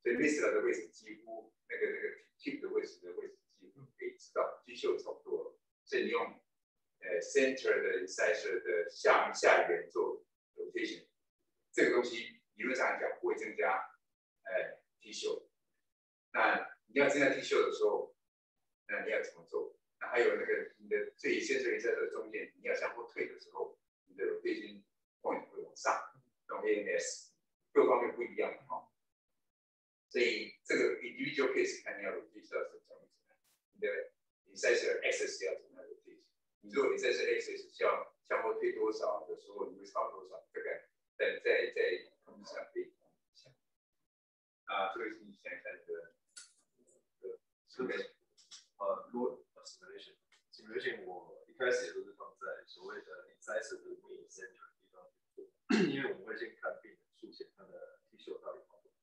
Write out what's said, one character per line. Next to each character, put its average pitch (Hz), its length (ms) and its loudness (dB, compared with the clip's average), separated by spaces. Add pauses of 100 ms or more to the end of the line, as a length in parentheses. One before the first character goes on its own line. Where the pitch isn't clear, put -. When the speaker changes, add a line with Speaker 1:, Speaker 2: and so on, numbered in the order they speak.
Speaker 1:
所 120 100 2
以 120 40 2
list 147 260 4
的 107 180 4
位 120 140 2
置 - 140 -8
几 - 360 -18
乎 - 300 -14 (160)
那 - 80 -6
个， 415 80 2
那 - 160 -2
个 - 60 -4 (280)
tip - 240 -8
的 - 80 -6
位 - 160 0
置 - 160 -14
的 - 120 -14
位 - 160 -8
置 - 100 -18 (200)
几 - 120 -20
乎 139 100 -20 (160)
可 - 80 -14
以 120 140 -8
知 - 160 -20
道， - 320 0
机 - 100 -16
秀 - 220 2
差 - 120 -8
不 - 120 -10
多 - 220 -4
了。 - 140 -14 (260)
所 - 140 -2
以 - 40 2
你 107 80 0
用， - 120 2 (760)
呃， - 180 -2
center - 640 4
的 - 260 0
incisor - 560 0
的 - 280 0
下， - 420 4
下 - 380 6
缘 - 180 2
做 - 340 -2 (320)
rotation， - 520 -6 (680)
这 - 160 6
个 - 60 4
东 123 100 4
西 - 380 -8 (140)
理 - 80 -8
论 127 120 0
上 - 100 2
来 - 140 -2
讲 - 200 -2
不 - 80 0
会 - 80 2
增 104 200 -8
加， - 320 0 (540)
呃， - 340 -4 (240)
tissue。 - 480 -4 (840)
那 - 440 2 (120)
你 123 120 2
要 143 80 8
增 143 100 2
加 143 120 6
tissue - 340 2
的 - 80 0
时 - 120 0
候， - 300 2 (760)
那 - 180 -2
你 - 40 -2
要 - 120 2
怎 - 120 -6
么 - 140 -20
做？ - 260 -4 (260)
那 - 80 -8
还 - 120 2
有 107 140 6
那 95 100 -2
个 87 340 -2
你 104 100 -20
的 104 280 0
最 120 240 2
center 120 380 0
incisor 117 160 2 (100)
的 - 60 -4
中 - 200 -8
间， 107 260 -8
你 - 80 -20
要 - 100 0
向 - 200 -2
后 - 140 -10
退 - 200 -4
的 - 120 -14
时 - 120 -20
候， - 260 -6 (280)
你 - 100 -20
的 - 80 -2
rotation 104 580 -4 (400)
point - 260 -4
会 - 140 -12
往 - 140 -14
上， - 360 -2 (360)
用 95 180 -6
A 104 180 2
M - 140 0
S， - 340 -6 (400)
各 - 140 10
方 - 160 6
面 113 120 0
不 120 80 -4
一 - 140 -6
样 - 160 0 (140)
哈。 - 240 -8 (1200)
所 123 100 2
以 113 440 2
这 - 120 2
个 - 240 4
individual - 540 0
case - 300 2
看 - 140 -6
你 - 60 -8
要 - 60 -2
rotation - 420 -10
到 - 160 -2
什 - 60 -16
么 - 120 -18
程 - 120 -20
度， - 100 -20 (640)
你 101 80 -14
的 104 80 0 (640)
incisor - 480 2
axis - 460 -2
要 - 120 -2
怎 - 120 -20
么 - 100 -20
样 - 80 -18
rotation？ - 380 -20 (340)
你 104 120 -18
如 - 100 4
果 - 100 4
incisor - 400 2
axis - 500 -4
要 - 400 0
向 - 200 0
后 110 180 0
退 120 140 2
多 107 180 0
少 - 340 -2
的 - 140 -8
时 - 120 -20
候， - 180 -6
你 - 80 -16
会 - 80 -18
差 - 240 -2
多 92 180 -14
少？ - 240 -16
这 - 80 -8
个 - 80 -6 (480)
等 - 260 0
在， - 300 2
在 - 380 0 (140)
空 - 120 -20
间 - 80 -20
上 - 280 -10
可 359 80 -4
以 - 120 -8
讲 - 160 -20
一 - 260 -20
下。 - 160 -20 (1120)
啊， 95 280 0
这 - 80 -8
个 87 80 -4
是 - 120 -12
你 104 120 -20
想 - 180 -16
一 - 120 -10
下 - 100 -10
你 - 140 -16
的， - 260 -10 (1080)
呃， - 160 -10 (320)
simulation。 101 420 -4 (680)
Speaker 2:
呃， - 300 -2
如 120 100 -2
果， 123 320 -4
呃， - 80 -20
simulation，simulation - 1400 -10
我 - 400 -14
一 - 80 -20
开 123 160 2
始 - 160 2
也 - 60 -8
都 - 100 -6
是 - 160 -14
放 - 160 -16
在 - 320 -10
所 - 200 -20
谓 208 140 -10
的 - 300 -18
incisor - 480 -6
的 - 240 -12
main - 240 -18
center - 320 -18
的 - 160 -20
地 - 160 -20
方 - 240 -20
去 - 160 -20
做， - 160 -16 (240)
<clears throat> 208 160 6
因 139 160 0
为 - 80 -2
我 - 80 -6
们 - 80 -16
会 110 100 -8
先 113 200 -10
看 - 260 -8
病 107 80 -20
人 - 80 -20 (160)
术 - 160 -18
前 - 160 -14 (100)
他 - 60 -20
的 - 380 -20 (100)
tissue - 320 -14
到 - 160 -12
底 - 80 -20
好 - 160 -20
不 - 60 -20
好。 - 140 -20